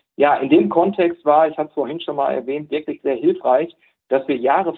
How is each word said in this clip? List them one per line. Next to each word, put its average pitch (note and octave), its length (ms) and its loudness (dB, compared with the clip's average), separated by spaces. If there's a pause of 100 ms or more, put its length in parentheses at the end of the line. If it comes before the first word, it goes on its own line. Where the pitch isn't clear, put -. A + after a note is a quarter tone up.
(160)
ja, C#3+ 200 4
in C3+ 140 -4
dem G3 180 6
Kontext F3 560 0
war, D3+ 240 4
ich D#3+ 80 -8
hatte D#3 120 -6
es - 60 -20
vorhin D3 260 -6
schon C#3+ 160 -8
mal C#3 180 -2
erwähnt, C#3 360 -8
wirklich D3+ 320 -6
sehr C#3 120 -2
hilfreich, C#3+ 600 0 (340)
dass C3+ 180 0
wir C#3 100 -2
Jahre D3+ 420 0